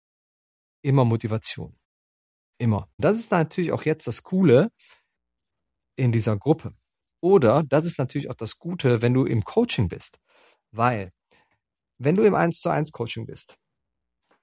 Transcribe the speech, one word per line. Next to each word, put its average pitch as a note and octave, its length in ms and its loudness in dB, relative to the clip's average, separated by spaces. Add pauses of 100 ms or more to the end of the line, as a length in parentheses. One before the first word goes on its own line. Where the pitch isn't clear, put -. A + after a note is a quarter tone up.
(840)
immer C3+ 220 4
Motivation. A2+ 720 -4 (840)
Immer. G#2+ 240 0
Und - 220 -6
das G3+ 120 2
ist A#3 140 -12
natürlich E3 400 -2
auch - 120 -4
jetzt D#3 240 -4
das - 160 -8
Coole F#3 460 4 (1300)
in B2+ 140 0
dieser A2 260 0
Gruppe. - 340 -2 (480)
Oder E3 440 4
das D3+ 220 0
ist E3+ 120 -8
natürlich C#3 320 -6
auch B2+ 60 -10
das - 220 -12
Gute, C#3 440 0
wenn A#2+ 120 2
du C3 120 2
im A#2 180 -2
Coaching F3+ 460 -2
bist. - 300 -16 (520)
Weil, A2 400 -2 (840)
wenn D3 180 0
du G#3+ 80 4
im G3+ 120 4
eins E3+ 260 0
zu E3+ 80 -4
eins D3+ 220 -2
Coaching A2+ 340 -10
bist, - 320 -18 (840)